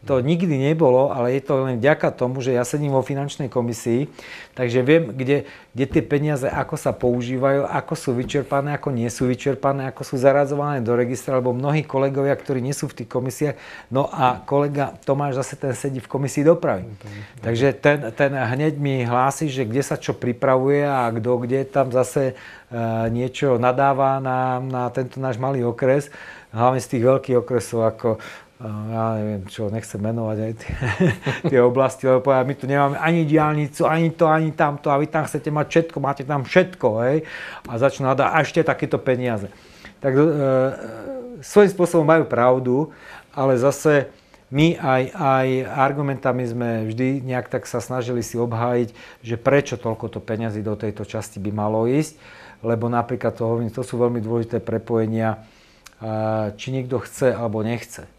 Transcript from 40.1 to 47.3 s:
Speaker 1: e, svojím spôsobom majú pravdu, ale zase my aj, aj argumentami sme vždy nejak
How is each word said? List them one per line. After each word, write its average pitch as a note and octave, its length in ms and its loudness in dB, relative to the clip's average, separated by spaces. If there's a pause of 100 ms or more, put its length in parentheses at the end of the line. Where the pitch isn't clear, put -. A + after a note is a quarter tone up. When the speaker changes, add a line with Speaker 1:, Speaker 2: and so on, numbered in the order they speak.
Speaker 1:
e, C#3 80 6 (1200)
svojím G3+ 320 6
spôsobom E3+ 320 4
majú D#3+ 240 6
pravdu, B2 440 4 (600)
ale C3+ 240 2
zase C#3 560 2 (400)
my D#3 240 4
aj, C3 320 2
aj C3+ 360 2 (280)
argumentami C3+ 720 0
sme A#2 400 -4
vždy B2+ 400 -2
nejak B2+ 240 -4